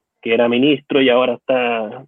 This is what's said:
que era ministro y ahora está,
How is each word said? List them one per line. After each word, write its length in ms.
que 140
era 140
ministro 520
y 80
ahora 260
está, 720